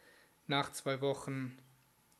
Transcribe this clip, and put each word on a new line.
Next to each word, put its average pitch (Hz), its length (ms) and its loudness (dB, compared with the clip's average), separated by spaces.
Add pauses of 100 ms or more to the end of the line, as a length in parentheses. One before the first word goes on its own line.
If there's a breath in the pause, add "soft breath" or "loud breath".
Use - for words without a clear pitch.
(460 loud breath)
Nach 139 260 2
zwei 135 280 0
Wochen 135 560 0 (640)